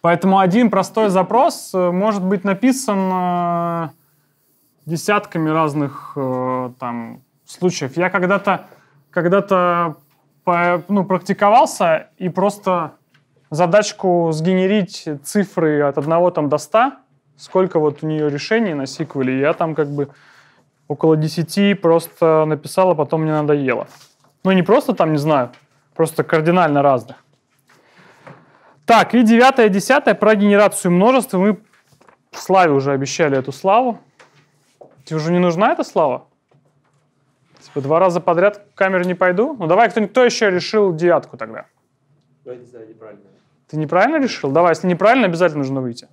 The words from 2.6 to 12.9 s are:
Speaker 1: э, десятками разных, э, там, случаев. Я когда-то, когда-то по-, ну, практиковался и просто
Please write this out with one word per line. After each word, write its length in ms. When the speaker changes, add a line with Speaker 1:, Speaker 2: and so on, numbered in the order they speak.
Speaker 1:
э, 760
десятками 640
разных, 680
э, 640
там, 420
случаев. 540
Я 100
когда-то, 580
когда-то 840
по-, 440
ну, 160
практиковался 1120
и 140
просто 640